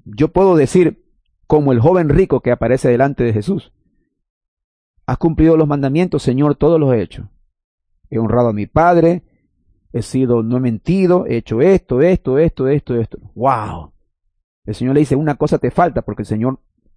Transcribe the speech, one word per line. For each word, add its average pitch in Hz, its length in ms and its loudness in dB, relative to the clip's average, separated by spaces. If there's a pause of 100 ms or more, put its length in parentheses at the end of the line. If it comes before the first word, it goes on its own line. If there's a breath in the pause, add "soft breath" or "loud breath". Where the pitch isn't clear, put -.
yo 123 280 -2
puedo 185 240 4
decir, 165 500 2 (400)
como 151 240 2
el 120 80 2
joven 165 300 2
rico 147 320 2
que 123 100 -2
aparece 120 380 0
delante 131 340 0
de 117 100 0
Jesús, 131 400 -6 (1300)
"Has 120 120 -4
cumplido 160 380 2
los 156 120 2
mandamientos, 143 560 -2
Señor, 143 320 0
todos 160 240 2
los 139 120 2
he 110 80 0
hecho. - 300 -10 (800)
He 110 100 -6
honrado 117 300 0
a 110 40 -2
mi 104 140 -6
padre, 170 560 2 (720)
he 117 100 -6
sido, 120 400 0
no 117 140 -2
he 127 40 -2
mentido, 175 640 0
he 120 100 -4
hecho 113 240 -4
esto, 170 400 0
esto, 139 380 0
esto, 156 280 0
esto, 135 300 -2
esto". 113 220 -6 (180)
¡Wow! 104 560 -4 (720)
El 107 100 -8
Señor 127 200 -2
le 147 60 2
dice, 147 140 -2
"Una 147 220 -2
cosa - 220 -2
te 123 120 -6
falta", 156 320 -2
porque 107 200 -10
el 101 40 -12
Señor 117 320 -4 (380)